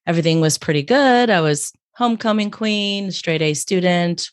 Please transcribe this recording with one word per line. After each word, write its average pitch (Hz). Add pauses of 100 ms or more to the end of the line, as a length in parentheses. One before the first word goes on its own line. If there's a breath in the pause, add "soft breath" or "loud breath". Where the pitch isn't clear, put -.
everything 165
was 156
pretty 147
good. 247
I 180
was 151 (220)
homecoming 220
queen, 202
straight 160
A 151
student, 175